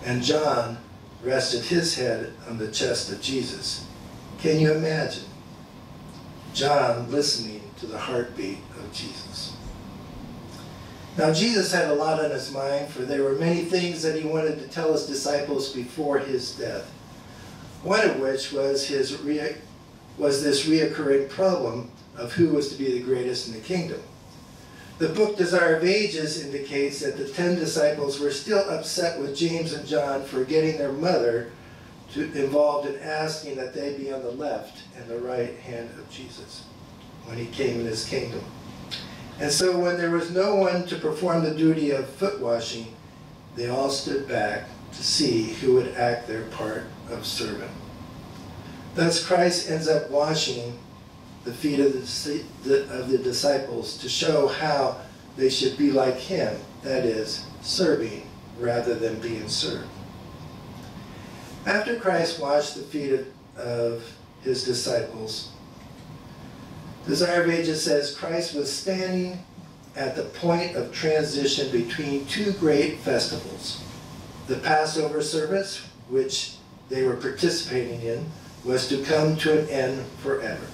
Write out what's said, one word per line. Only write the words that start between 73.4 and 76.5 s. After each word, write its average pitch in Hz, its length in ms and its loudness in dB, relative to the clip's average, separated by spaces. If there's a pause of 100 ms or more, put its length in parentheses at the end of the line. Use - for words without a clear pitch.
The 127 100 0
Passover 156 640 2
service, 156 640 0 (220)
which 131 460 0 (340)